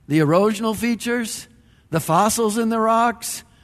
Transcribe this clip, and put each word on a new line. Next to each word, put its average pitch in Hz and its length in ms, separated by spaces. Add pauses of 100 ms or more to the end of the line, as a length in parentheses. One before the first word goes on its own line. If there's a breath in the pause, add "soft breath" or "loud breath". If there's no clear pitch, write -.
the 151 100
erosional 202 560
features, 233 720 (440 soft breath)
the 156 100
fossils 208 560
in 233 100
the 226 140
rocks, 226 640 (180 soft breath)